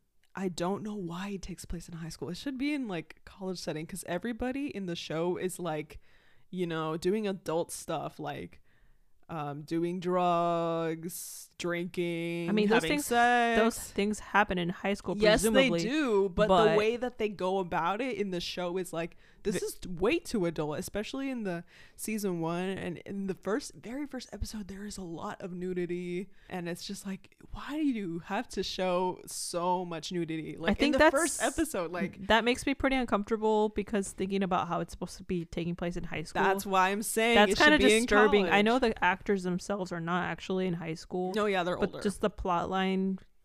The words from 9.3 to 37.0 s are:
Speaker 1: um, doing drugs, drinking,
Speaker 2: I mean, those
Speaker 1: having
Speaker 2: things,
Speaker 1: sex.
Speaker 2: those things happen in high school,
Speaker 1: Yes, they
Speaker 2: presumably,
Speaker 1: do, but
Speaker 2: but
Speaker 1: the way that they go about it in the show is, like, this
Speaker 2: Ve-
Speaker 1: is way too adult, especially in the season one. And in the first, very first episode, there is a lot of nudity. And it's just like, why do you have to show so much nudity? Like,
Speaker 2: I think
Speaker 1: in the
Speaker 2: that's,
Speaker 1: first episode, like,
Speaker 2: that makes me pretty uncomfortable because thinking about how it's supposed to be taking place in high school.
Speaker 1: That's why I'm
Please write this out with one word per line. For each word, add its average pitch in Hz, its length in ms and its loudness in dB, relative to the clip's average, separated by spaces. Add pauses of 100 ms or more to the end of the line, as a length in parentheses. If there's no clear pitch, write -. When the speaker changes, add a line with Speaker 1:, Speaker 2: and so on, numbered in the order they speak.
Speaker 1:
um, 147 320 -8
doing 170 380 -2
drugs, 170 1600 0
drinking, 170 920 -2
Speaker 2:
I - 20 0
mean, 214 160 4
those 220 140 6
Speaker 1:
having - 80 0
Speaker 2:
things, 294 160 0
Speaker 1:
sex. 240 500 4 (220)
Speaker 2:
those - 0 - (140)
things 208 260 -2
happen 202 400 2
in 175 100 0
high 196 260 -2
school, 185 200 -4
Speaker 1:
Yes, 214 280 6
they 254 260 6
Speaker 2:
presumably, 170 160 2
Speaker 1:
do, 226 440 2
but 208 200 2
Speaker 2:
but 165 240 8
Speaker 1:
the 165 40 4
way 220 200 4
that 240 220 -6
they 214 100 0
go 185 300 -2
about 180 420 0
it 262 160 -4
in 202 140 -2
the 175 100 -2
show 180 380 -4
is, 180 140 -6
like, 165 240 -6 (280)
this 196 160 0
Speaker 2:
Ve- 415 60 -2
Speaker 1:
is - 120 -8 (100)
way 240 300 0
too 202 280 -2
adult, 156 320 -4
especially 269 520 -6
in 247 140 -6
the 175 200 -6 (320)
season 202 440 -4
one. 170 280 -2
And 180 300 -6
in 196 280 -8
the 190 80 -4
first, 214 400 -4
very 262 320 -10
first 254 260 -10
episode, 214 360 -8
there 196 160 -12
is 202 140 -10
a 190 40 -10
lot 170 380 -8
of 180 120 -10
nudity. 180 760 -4 (200)
And 175 200 -6
it's 175 180 -8
just - 200 -10
like, - 300 -10 (160)
why - 200 -10
do 311 120 0
you 202 420 -2
have 214 240 -4
to 196 120 -4
show 185 640 0
so 180 580 -2
much 165 280 -6
nudity? 160 460 -4
Like, 185 120 0
Speaker 2:
I 196 40 4
think 269 200 4
Speaker 1:
in 269 60 4
the 302 40 10
Speaker 2:
that's, 311 80 8
Speaker 1:
first 285 300 0
episode, 220 480 -2
like, 175 380 -6
Speaker 2:
that 220 160 6
makes 247 220 0
me 277 80 2
pretty 269 220 0
uncomfortable 214 760 2
because 202 420 -2
thinking 196 320 -2
about 180 240 0
how 170 120 -2
it's 170 120 -6
supposed - 240 -10
to 185 80 -14
be 175 220 -2
taking 170 280 -4
place 175 220 -4
in 170 80 -6
high 156 180 -6
school. 165 200 -2
Speaker 1:
That's 190 240 2
why 190 240 4
I'm 202 120 -2